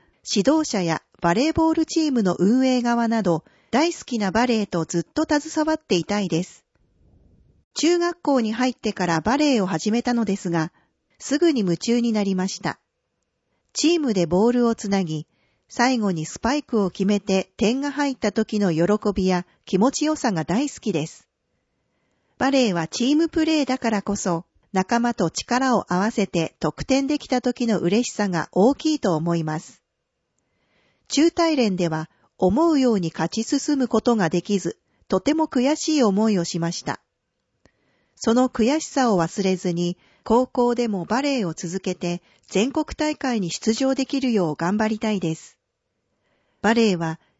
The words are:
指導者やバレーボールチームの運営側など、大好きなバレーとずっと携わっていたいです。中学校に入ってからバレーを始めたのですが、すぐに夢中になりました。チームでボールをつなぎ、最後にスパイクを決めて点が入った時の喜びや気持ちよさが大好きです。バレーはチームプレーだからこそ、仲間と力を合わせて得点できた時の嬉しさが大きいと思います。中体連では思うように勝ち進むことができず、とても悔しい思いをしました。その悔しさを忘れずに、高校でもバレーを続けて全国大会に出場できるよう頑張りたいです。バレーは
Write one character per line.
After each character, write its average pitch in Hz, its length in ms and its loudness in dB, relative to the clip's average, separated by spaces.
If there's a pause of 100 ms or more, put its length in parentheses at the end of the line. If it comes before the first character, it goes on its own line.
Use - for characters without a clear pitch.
(240)
指 - 240 0
導 311 200 4
者 196 140 -2
や 165 200 -2 (180)
バ 170 140 2
レ 277 160 2
ー - 20 0
ボ 320 160 2
ー 320 60 0
ル 320 100 2
チ - 180 -2
ー 302 100 0
ム 240 100 2
の 180 160 2
運 240 260 4
営 254 160 2
側 233 280 0
な 226 160 0
ど、 165 200 0 (280)
大 320 200 2
好 - 120 -12
き 233 160 -4
な 196 100 0
バ 226 160 2
レ 226 160 2
ー 196 40 -4
と 165 180 -2
ず 170 160 -4
っ - 20 0
と - 240 -4
携 302 420 -2
わ 311 60 0
っ 311 100 -6
て - 120 0
い 165 80 0
た 208 160 -2
い 190 80 -2
で 165 160 -2
す。 - 200 -20 (1120)
中 349 240 2
学 349 220 -2
校 277 200 2
に 220 120 -2
入 247 180 0
っ 240 40 -4
て 208 180 -4
か 180 140 -2
ら 165 140 2
バ 226 160 0
レ 285 240 2
ー 190 40 0
を - 20 -2
始 180 240 -2
め 240 140 0
た 247 100 0
の 233 100 0
で 196 120 -2
す 190 140 -6
が、 165 200 0 (480)
す 285 200 -4
ぐ 339 120 4
に 254 120 2
夢 175 140 0
中 240 220 0
に 233 140 0
な 214 100 0
り 196 140 -2
ま 185 100 -2
し - 140 -8
た。 - 180 -6 (920)
チ 339 240 2
ー 320 40 0
ム 254 140 0
で 175 120 2
ボ 185 220 2
ー 247 40 2
ル 240 160 2
を 226 80 0
つ 208 120 -8
な 196 140 0
ぎ、 156 240 -6 (420)
最 247 300 0
後 202 140 0
に 156 140 -4
ス - 120 -14
パ 247 160 -2
イ 294 80 -4
ク 214 200 0
を 185 80 0
決 190 160 -2
め 202 140 2
て 190 360 -2
点 247 240 0
が 285 100 -4
入 277 220 -2
っ 254 40 -10
た 208 140 -2
時 214 300 -2
の 190 120 2
喜 196 400 0
び 185 140 0
や 180 180 0 (200)
気 185 140 0
持 240 120 4
ち - 140 -4
よ 302 100 0
さ 262 160 -2
が 160 140 -2
大 277 240 -2
好 - 100 -16
き 208 140 -4
で 160 140 -2
す。 - 200 -18 (1120)
バ 269 120 0
レ 254 220 4
ー - 0 -
は 170 140 -2
チ 240 200 -4
ー 294 100 4
ム 330 120 2
プ 320 160 0
レ 311 180 2
ー 254 40 -2
だ 262 120 -2
か 233 120 -2
ら 202 120 0
こ 202 120 -4
そ、 175 300 -4 (280)
仲 190 280 0
間 240 140 0
と 165 160 0
力 254 460 0
を - 160 -2
合 180 60 2
わ 208 120 0
せ 196 160 0
て - 340 -4
得 - 240 -4
点 269 220 0
で 269 120 -2
き - 100 -16
た 254 120 0
時 247 260 -2
の 214 140 0
嬉 202 240 2
し - 80 -10
さ 208 160 -2
が 170 240 -2
大 220 220 4
き 311 200 -2
い 294 60 -4
と 180 160 0
思 170 200 0
い 165 60 -2
ま 156 160 -4
す。 - 240 -20 (1300)
中 320 220 2
体 330 260 0
連 214 200 2
で 175 120 0
は 156 220 -2 (280)
思 247 320 4
う 294 80 4
よ 247 160 4
う 202 40 2
に 170 140 -2
勝 165 180 -2
ち 220 140 -4
進 285 340 -2
む 254 100 0
こ 220 120 2
と 240 140 2
が 190 140 2
で 175 140 -2
き 202 160 0
ず、 - 200 -8 (300)
と 190 120 0
て 302 140 0
も 320 140 0
悔 269 280 0
し 311 200 -2
い 277 60 2
思 214 280 2
い 196 80 0
を 170 60 -2
し 170 140 -6
ま 170 140 -2
し - 120 -12
た。 123 160 -8 (1160)
そ 226 180 0
の 254 140 2
悔 247 320 0
し - 60 -10
さ 247 260 0
を 180 80 2
忘 165 220 -4
れ 190 140 0
ず 180 160 -4
に、 175 240 -4 (260)
高 254 240 2
校 240 280 0
で 240 140 -2
も 190 160 -4
バ 226 160 -2
レ 277 240 -2
ー 170 40 -2
を 156 40 -6
続 175 280 -8
け 185 140 -6
て 175 280 -6 (260)
全 240 240 0
国 302 140 -2 (100)
大 302 200 -2
会 240 240 -4
に 170 100 -4
出 - 220 -2
場 262 220 0
で 262 120 -2
き 277 140 -4
る 254 120 -2
よ 180 200 0
う - 40 -6
頑 175 220 -2
張 214 100 0
り 214 100 -4
た 220 120 -4
い 202 100 -2
で 160 140 -2
す。 - 240 -18 (1040)
バ 208 100 4
レ 226 240 2
ー - 20 -2
は 165 220 -6 (200)